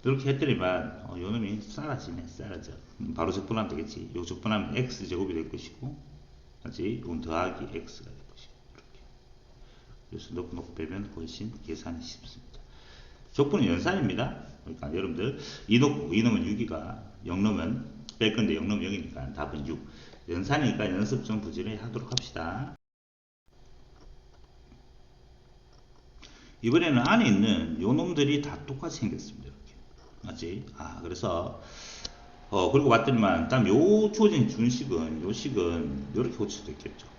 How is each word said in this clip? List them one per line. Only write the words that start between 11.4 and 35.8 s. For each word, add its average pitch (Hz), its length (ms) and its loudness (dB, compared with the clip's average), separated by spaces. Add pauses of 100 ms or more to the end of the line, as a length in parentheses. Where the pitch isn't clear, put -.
계산이 82 380 -10
쉽습니다. - 580 -16 (760)
적분은 139 340 4
연산입니다. 127 800 0 (160)
그러니까 80 280 -10
여러분들 92 460 -2 (300)
이 110 100 8
넣고 98 380 4
이 110 80 6
넣으면 101 220 4
육이가, 95 680 -4 (160)
영 92 160 0
넣으면 101 600 0 (120)
뺄 110 180 4
건데 90 200 4
영 80 120 -2
넣으면 101 200 0
영이니까 67 460 -6
답은 73 340 -6
육. 78 200 -6 (420)
연산이니까 104 600 0
연습 104 360 0
좀 107 160 -2
부지런히 92 340 -6
하도록 117 340 -8
합시다. 104 680 -4 (3750)
이번에는 143 440 6
안에 208 220 6
있는 87 540 4
요 101 100 4
놈들이 151 500 2
다 - 240 -8
똑같이 160 360 -8
생겼습니다. - 460 -6
이렇게. - 260 -18 (480)
맞지? 85 440 -8 (120)
아, 80 240 -10
그래서, 87 600 -4 (920)
어, 92 200 4
그리고 139 160 8
봤더니만, 107 640 6
다음 120 180 6
요 202 460 8
주어진 170 340 6
준식은, 85 760 2
요 98 100 -2
식은 85 800 -2